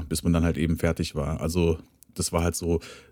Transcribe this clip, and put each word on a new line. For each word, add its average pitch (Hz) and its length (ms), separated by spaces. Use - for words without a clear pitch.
bis 80 140
man 87 100
dann 82 100
halt 80 140
eben 82 200
fertig 82 360
war. 76 260
Also 82 380
das - 160
war 85 120
halt 87 120
so, 85 240